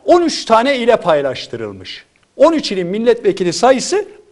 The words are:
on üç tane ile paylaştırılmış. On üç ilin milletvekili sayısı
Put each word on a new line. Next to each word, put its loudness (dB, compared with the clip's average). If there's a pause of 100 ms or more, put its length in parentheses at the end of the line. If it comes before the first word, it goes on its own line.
on 4
üç -4
tane 2
ile 2
paylaştırılmış. -4 (320)
On 4
üç -4
ilin -4
milletvekili -2
sayısı 0 (260)